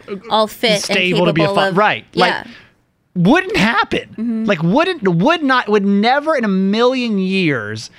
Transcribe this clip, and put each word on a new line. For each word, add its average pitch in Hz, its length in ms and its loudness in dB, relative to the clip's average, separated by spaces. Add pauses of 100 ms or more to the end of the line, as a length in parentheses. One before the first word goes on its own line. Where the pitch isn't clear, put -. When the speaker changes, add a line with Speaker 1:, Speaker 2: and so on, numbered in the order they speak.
(300)
Speaker 1:
all 220 160 2
fit 214 380 -2
Speaker 2:
Stable 196 160 -2
Speaker 1:
and 180 100 0
capable 175 160 2
Speaker 2:
to - 80 2
be 156 100 2
a 151 120 4
fa-, 196 140 2
Speaker 1:
of 180 80 -2
Speaker 2:
right. 180 360 2
Like, 180 180 2 (140)
Speaker 1:
Yeah. 240 60 -20 (640)
Speaker 2:
wouldn't 339 420 2
happen. - 540 0
Speaker 1:
Mm-hmm. 220 340 -6
Speaker 2:
Like, 196 160 -2
wouldn't, 269 460 0
would 220 340 2
not, 262 280 0
would 208 180 2
never 254 480 0
in 247 100 -2
a - 40 -2
million 220 680 0
years 151 800 -2